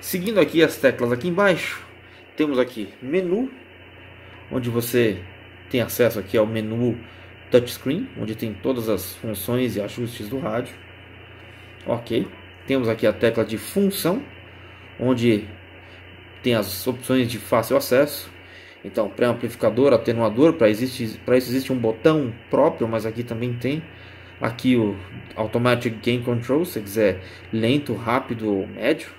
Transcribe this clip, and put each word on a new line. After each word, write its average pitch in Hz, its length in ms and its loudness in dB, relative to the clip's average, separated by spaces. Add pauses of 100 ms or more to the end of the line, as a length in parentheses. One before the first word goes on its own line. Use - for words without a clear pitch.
Seguindo 196 380 -2
aqui 160 240 6
as 156 140 4
teclas 120 340 2
aqui 127 180 -2
embaixo, 180 560 2 (520)
temos 147 220 2
aqui 117 300 0 (140)
menu, 180 480 0 (1000)
onde 123 200 -4
você 117 500 2 (480)
tem 127 120 0
acesso 110 400 2
aqui 95 180 0
ao 107 80 6
menu 113 500 -2 (540)
touchscreen, 131 680 0
onde 110 200 -6
tem 110 180 -6
todas 113 340 -2
as 92 280 -2
funções 117 580 -2
e 101 60 -2
ajustes 113 480 -6
do 131 100 -6
rádio. 120 360 -4 (1120)
Ok, 117 400 -2 (400)
temos 131 220 0
aqui 113 180 0
a 107 60 4
tecla 113 320 2
de 110 140 -6
função, 196 640 0 (760)
onde 117 480 2 (960)
tem 123 120 2
as 101 320 -2
opções 123 440 0
de 117 80 -6
fácil 120 380 2
acesso. 139 540 2 (520)
Então, 101 280 -2
pré-amplificador, 120 800 2
atenuador, 117 640 4
pra 110 160 4
existe, 117 500 -4
pra 123 160 2
isso 127 140 2
existe 131 220 -2
um 131 60 -2
botão 120 540 2 (180)
próprio, 135 380 2
mas 113 160 -2
aqui 110 180 -4
também 120 320 -4
tem. 139 280 -4 (580)
Aqui 123 360 0
o 104 200 0 (400)
Automatic 117 680 0
Gain 120 180 0
Control, 120 420 0
se 175 80 -10
você 123 80 -6
quiser 98 420 0 (300)
lento, 117 420 0
rápido 113 560 -2
ou 95 160 0
médio. 104 520 -2